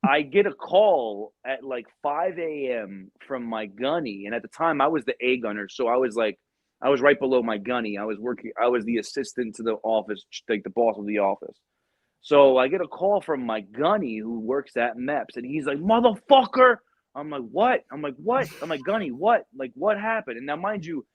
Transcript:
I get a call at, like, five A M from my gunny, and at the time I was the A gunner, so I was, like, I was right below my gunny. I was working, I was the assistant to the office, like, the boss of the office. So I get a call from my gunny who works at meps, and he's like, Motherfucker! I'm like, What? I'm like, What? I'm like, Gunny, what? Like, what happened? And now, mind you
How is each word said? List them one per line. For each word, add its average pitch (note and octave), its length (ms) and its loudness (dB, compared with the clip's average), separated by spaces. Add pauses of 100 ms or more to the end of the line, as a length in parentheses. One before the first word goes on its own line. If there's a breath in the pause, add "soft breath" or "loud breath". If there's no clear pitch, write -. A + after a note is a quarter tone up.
I C#3+ 180 4
get D3+ 240 2
a G3+ 80 -2
call B2+ 800 2 (120)
at, B2+ 180 -6
like, B2+ 220 -8 (180)
five D#3 340 -2
A D3 460 -4
M G2 280 -14 (160)
from B2+ 180 -8
my A2+ 200 -6
gunny, A2 600 -6
and G#2+ 100 -8
at A#2 60 -2
the - 60 -18
time D#3 340 0
I C#3 60 6
was D3+ 180 0
the B2+ 160 -2
A B2+ 160 2
gunner, G#2+ 320 -4
so B2 180 -2
I A#2 100 2
was, B2+ 180 0
like, A2 220 0 (440)
I B2+ 80 0
was C#3 120 4
right C#3+ 180 6
below C3 220 2
my A2+ 160 -2
gunny. A2 400 -4
I G2+ 60 -6
was G#2+ 160 -6
working, A2+ 320 -8 (100)
I A#2 60 4
was A#2+ 180 2
the A#2 120 -2
assistant A#2 580 -6
to - 80 -12
the A2 200 0
office, G#2+ 400 -2 (260)
like, G#2+ 140 -2
the - 60 -10
boss A2 300 0
of G#2 80 -8
the G#2 120 -2
office. - 380 -2 (640)
So C#3 360 8
I B2+ 120 4
get F3+ 120 0
a E3+ 60 -2
call F#3+ 340 0
from C#3 240 -4
my A2 160 -2
gunny B2+ 580 -2
who A2+ 200 -6
works B2+ 380 -4
at A#2 200 0
meps, B2+ 400 -6
and A#2+ 80 -10
he's C#3+ 200 -6
like, C#3+ 140 -4
Motherfucker! A#3+ 1000 6 (380)
I'm D3 140 -10
like, C#3+ 220 -8
What? G#3+ 300 2 (100)
I'm C#3+ 100 -12
like, C#3+ 160 -8
What? A3 320 -2 (120)
I'm D#3 80 -10
like, D3+ 140 -6
Gunny, F#3+ 280 -2
what? F3+ 320 2 (140)
Like, C3 180 -8
what G3+ 240 0
happened? G#3+ 380 -6
And B2 100 -12
now, D3 100 -4
mind F#3+ 280 -6
you D#3 300 -8